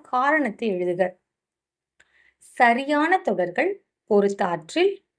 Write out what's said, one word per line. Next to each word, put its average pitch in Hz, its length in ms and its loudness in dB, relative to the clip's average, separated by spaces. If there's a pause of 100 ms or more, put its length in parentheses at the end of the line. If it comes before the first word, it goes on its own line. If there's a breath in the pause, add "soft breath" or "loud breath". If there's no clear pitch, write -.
காரணத்தை 262 680 -2
எழுதுக. 180 380 -2 (1500)
சரியான 294 640 2
தொடர்கள்: 196 500 -2 (380)
ஒரு 202 240 4
தாற்றில் 202 600 -2 (260)